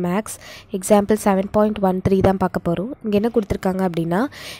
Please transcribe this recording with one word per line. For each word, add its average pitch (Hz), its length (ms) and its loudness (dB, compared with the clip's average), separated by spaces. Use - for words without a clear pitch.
மேத்ஸ் 185 300 -4
எக்ஸாம்பிள் 202 460 4
செவன் 196 320 2
பாயிண்ட் 214 320 2
ஒன் 185 180 0
த்ரீ 190 120 4
தான் 190 160 2
பார்க்க 185 240 -2
போறோம். 175 240 -4
இங்க 208 140 0
என்ன 220 160 0
கொடுத்திருக்காங்க 190 520 -2
அப்படின்னா, 170 340 -2